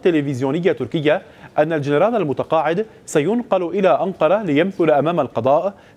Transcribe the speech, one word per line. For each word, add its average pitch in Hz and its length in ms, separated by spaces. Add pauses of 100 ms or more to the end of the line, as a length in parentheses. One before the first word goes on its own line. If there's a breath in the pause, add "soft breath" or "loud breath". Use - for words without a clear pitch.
تلفزيونية 147 680
تركية 147 500 (360 loud breath)
أن 160 160
الجنرال 151 420
المتقاعد 160 680 (200 loud breath)
سينقل 190 600
إلى 190 220
أنقرة 170 540
ليمثل 165 460
أمام 151 300
القضاء 143 540 (240 loud breath)